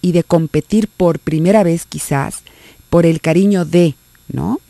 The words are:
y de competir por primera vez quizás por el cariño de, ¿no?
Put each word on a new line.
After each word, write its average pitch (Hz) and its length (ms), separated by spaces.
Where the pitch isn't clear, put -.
y 180 80
de 170 140
competir 170 640
por 170 320
primera 180 420
vez 170 240
quizás - 540
por 170 160
el 160 140
cariño 180 440
de, 165 300
¿no? 180 440